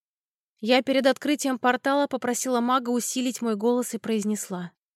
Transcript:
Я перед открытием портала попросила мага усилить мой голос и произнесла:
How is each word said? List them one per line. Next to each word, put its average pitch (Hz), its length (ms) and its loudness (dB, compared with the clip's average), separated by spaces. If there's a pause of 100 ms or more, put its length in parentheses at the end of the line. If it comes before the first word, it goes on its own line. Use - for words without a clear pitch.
(600)
Я 247 200 4
перед 262 240 2
открытием 269 540 0
портала 277 480 2
попросила 247 520 -2
мага 240 300 0
усилить 247 540 -2
мой 226 120 0
голос 240 380 0
и 220 60 -6
произнесла: 202 720 -4 (240)